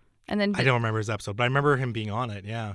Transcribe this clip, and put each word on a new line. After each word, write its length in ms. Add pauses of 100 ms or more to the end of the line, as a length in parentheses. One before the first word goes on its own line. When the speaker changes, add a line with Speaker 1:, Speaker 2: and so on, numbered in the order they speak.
(280)
Speaker 1:
And 120
then 160
Speaker 2:
I 80
don't 100
remember 240
his 120
episode, 260
but 80
I 20
remember 300
him 160
being 180
on 200
it, 140
yeah. 300